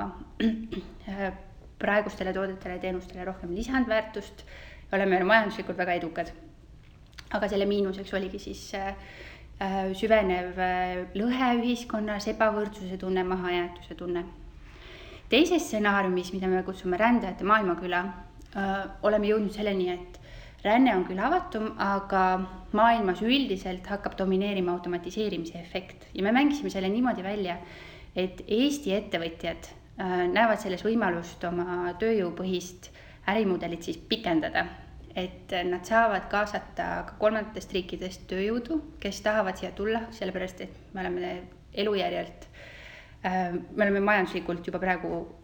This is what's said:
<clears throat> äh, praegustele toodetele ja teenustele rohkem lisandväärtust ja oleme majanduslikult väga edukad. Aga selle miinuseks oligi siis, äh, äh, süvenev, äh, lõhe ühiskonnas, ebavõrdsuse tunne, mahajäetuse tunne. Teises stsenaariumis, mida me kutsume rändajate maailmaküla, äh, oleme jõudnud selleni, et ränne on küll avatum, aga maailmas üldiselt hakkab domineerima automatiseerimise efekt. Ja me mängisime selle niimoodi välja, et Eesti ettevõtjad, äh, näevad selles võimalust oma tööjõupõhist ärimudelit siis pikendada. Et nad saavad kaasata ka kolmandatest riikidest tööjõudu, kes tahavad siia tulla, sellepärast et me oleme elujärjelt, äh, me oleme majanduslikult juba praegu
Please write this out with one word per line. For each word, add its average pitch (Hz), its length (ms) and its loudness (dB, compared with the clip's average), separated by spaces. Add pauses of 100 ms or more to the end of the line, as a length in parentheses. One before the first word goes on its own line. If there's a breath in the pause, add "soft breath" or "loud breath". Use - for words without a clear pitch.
(540)
<clears throat> - 560 -8
äh, 196 220 -2 (480)
praegustele 208 540 2
toodetele 190 440 -4
ja 180 60 -6
teenustele 185 420 -4
rohkem 180 300 -6
lisandväärtust 220 880 0 (360 loud breath)
ja - 180 -2
oleme 190 260 4
majanduslikult 196 540 4
väga 175 200 0
edukad. 170 320 -4 (1000)
Aga 208 180 0
selle 196 180 2
miinuseks 202 480 0
oligi 190 260 -2
siis, 196 220 -10 (120)
äh, 196 180 -4 (640 loud breath)
äh, 196 260 0 (140)
süvenev, 190 640 4
äh, 180 360 2 (200)
lõhe 247 420 2
ühiskonnas, 220 720 -2
ebavõrdsuse 208 720 0
tunne, 185 240 0
mahajäetuse 180 720 -2
tunne. 175 300 -4 (1000 loud breath)
Teises 330 360 6
stsenaariumis, 196 720 2
mida 185 140 0
me 185 160 4
kutsume 185 360 -2
rändajate 208 440 4
maailmaküla, 180 580 2 (460)
äh, 196 240 -2 (280)
oleme 208 300 4
jõudnud 214 260 2
selleni, 196 340 0
et - 300 -8 (400 loud breath)
ränne 240 340 6
on 185 140 4
küll 185 120 -4
avatum, 233 580 0
aga 196 480 2 (440)
maailmas 214 540 6
üldiselt 196 640 0
hakkab 202 320 -4
domineerima 190 540 2
automatiseerimise 175 840 -4
efekt. - 520 -8
Ja - 140 -6
me 208 80 4
mängisime 262 380 4
selle 190 200 0
niimoodi 214 340 2
välja, 190 320 -2 (540 loud breath)
et 185 360 -4
Eesti 269 480 2
ettevõtjad, 165 800 -4 (220)
äh, 185 320 -2
näevad 214 340 4
selles 180 240 -4
võimalust 202 600 0
oma 175 500 -2
tööjõupõhist 185 960 -2 (320 loud breath)
ärimudelit 180 600 0
siis 165 140 -6
pikendada. 165 720 0 (420)
Et - 420 -8 (100)
nad 180 220 -2
saavad 220 460 4
kaasata 202 560 -2 (160)
ka - 160 -10
kolmandatest 214 560 0
riikidest 180 540 -4
tööjõudu, 226 500 0 (200)
kes 196 240 -4
tahavad 208 360 2
siia 180 140 -6
tulla, 220 360 -2
sellepärast 185 540 -6
et - 160 -14 (120)
me 190 120 -8
oleme 180 320 -2 (380)
elujärjelt, 180 760 -2 (720 loud breath)
äh, 185 340 0
me 175 320 0
oleme 202 160 4
majanduslikult 185 680 2
juba 180 140 -4
praegu 170 400 0 (240)